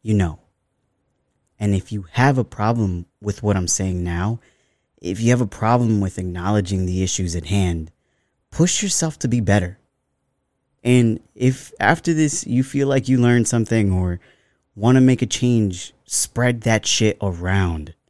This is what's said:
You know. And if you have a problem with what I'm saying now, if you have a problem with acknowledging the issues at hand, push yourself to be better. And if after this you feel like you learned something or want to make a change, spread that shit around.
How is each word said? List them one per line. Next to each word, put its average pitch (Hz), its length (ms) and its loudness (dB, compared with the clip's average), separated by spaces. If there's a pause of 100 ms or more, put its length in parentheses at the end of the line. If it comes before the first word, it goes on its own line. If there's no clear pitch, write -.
You 110 140 -2
know. 87 240 0 (1200)
And 101 160 0
if 98 180 -4
you 101 200 -8
have 143 260 2
a 117 60 0
problem 104 600 -2 (140)
with 104 220 -6
what 104 140 0
I'm 90 120 -2
saying 92 340 -2
now, 87 380 -4 (600)
if 95 200 -6
you 117 100 2
have 123 100 2
a 120 60 0
problem 113 540 0
with 95 180 -4
acknowledging 92 680 -2
the 90 160 -2
issues 90 340 -4
at 80 100 -6
hand, 87 440 -2 (600)
push - 320 0
yourself 165 380 -4
to 131 80 -2
be 120 120 0
better. 98 380 0 (1040)
And 120 380 4 (140)
if 127 440 -2
after 165 360 2
this 156 320 0
you 123 160 0
feel 139 260 -2
like 139 200 0
you 131 100 2
learned 120 280 4
something 110 460 0
or 90 260 0 (560)
want 117 220 2
to 131 40 6
make 127 220 4
a 120 40 -2
change, 107 680 -2 (100)
spread 120 580 -2
that 110 240 0
shit - 340 0
around. 87 760 -2 (140)